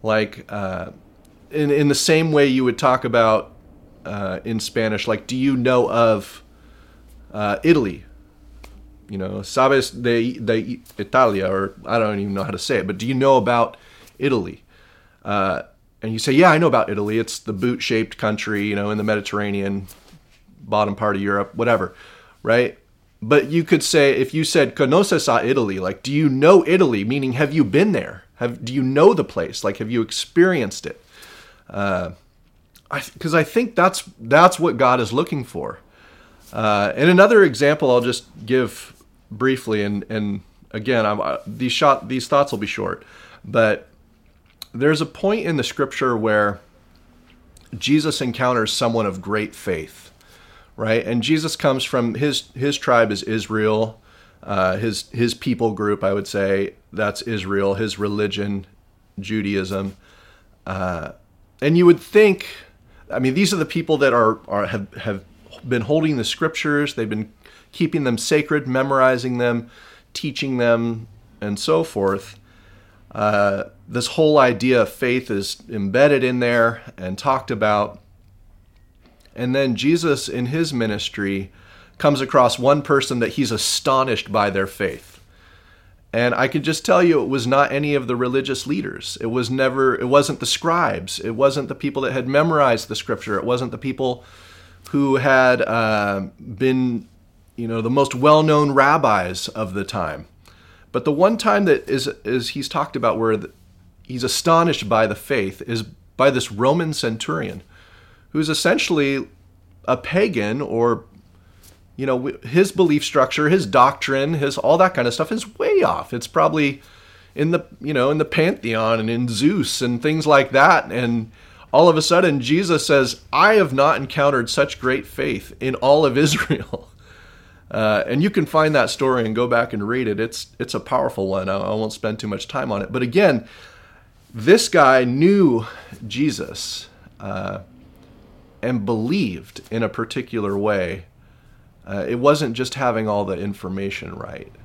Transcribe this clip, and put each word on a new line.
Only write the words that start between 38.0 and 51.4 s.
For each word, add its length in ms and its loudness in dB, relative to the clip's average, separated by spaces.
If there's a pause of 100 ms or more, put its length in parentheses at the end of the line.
just 240 -4 (200)
give 500 -2 (360)
briefly, 540 -2
and, 240 -4
and 320 -6 (320)
again, 340 0
I'm, 140 -2
uh, 160 -2 (100)
these 240 -6
shot, 380 2
these 180 -6
thoughts 240 0
will 80 -6
be 80 -6
short, 380 -8 (400)
but 440 0 (840)
there's 260 0
a 60 -4
point 400 -4
in 100 -2
the 60 -2
scripture 540 -4
where 420 0 (1200)
Jesus 420 0
encounters 520 -2
someone 340 -2
of 160 -6
great 320 -4
faith. 540 -8 (720)
Right? 260 0
And 160 -2
Jesus 340 0